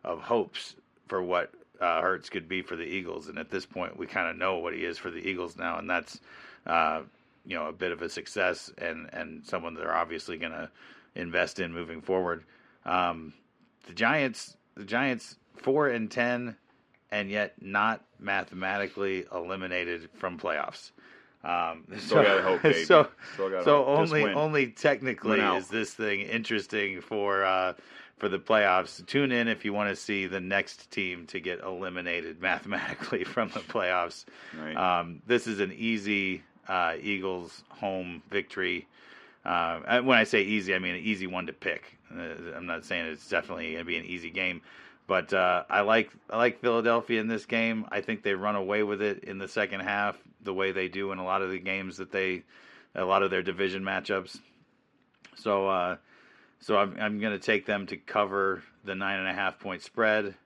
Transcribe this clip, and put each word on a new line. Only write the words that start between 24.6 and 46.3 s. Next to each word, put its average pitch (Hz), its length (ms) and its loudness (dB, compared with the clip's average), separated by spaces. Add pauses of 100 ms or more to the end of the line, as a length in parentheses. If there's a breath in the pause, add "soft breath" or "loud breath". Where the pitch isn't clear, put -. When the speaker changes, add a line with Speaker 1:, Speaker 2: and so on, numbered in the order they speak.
Speaker 1:
technically 127 720 0
Speaker 2:
Win - 20 6
out. 98 180 4
Speaker 1:
is 90 100 -6
this 104 260 -2
thing 101 260 -2
interesting 104 800 -2
for, 101 440 0
uh, 92 280 2 (460 loud breath)
for 104 100 -2
the 95 120 0
playoffs. 92 680 4
Tune 139 260 2
in 117 160 2
if 110 160 -2
you 104 80 -2
wanna 101 240 0
see 98 300 -2
the 92 140 -4
next 95 500 -2
team 90 380 -4
to 95 120 -6
get 90 200 -6
eliminated 87 840 -6
<laughs> - 0 -
mathematically 92 840 -2
from 110 260 0
the 107 100 -6
playoffs. 90 640 -2 (340 loud breath)
Speaker 2:
Right. 78 160 -6
Speaker 1:
Um, 85 500 2
this 120 200 4
is 107 140 -2
an 95 120 0
easy 101 720 0 (260)
uh, 87 320 2
Eagles 92 720 -4
home 90 600 -6
victory. 92 560 -4 (580 loud breath)
Uh, 85 420 0
and 123 200 2
when 127 120 8
I 110 60 6
say 104 180 4
easy, 98 320 0
I 92 40 2
mean 90 160 -2
an 90 60 -6
easy 95 260 -2
one 90 200 -6
to 78 60 -8
pick. - 440 -6 (160)
Uh, 82 440 -10
I'm 87 100 -10
not 82 180 -6
saying 87 220 -4
it's 78 220 -10
definitely 82 440 -2
gonna 82 120 -6
be 87 120 -4
an 82 80 -6
easy 85 260 -10
game, 90 300 -4 (460 loud breath)
but, 92 260 2
uh, 90 380 4
I 98 100 6
like, 107 300 4 (180)
I - 80 -4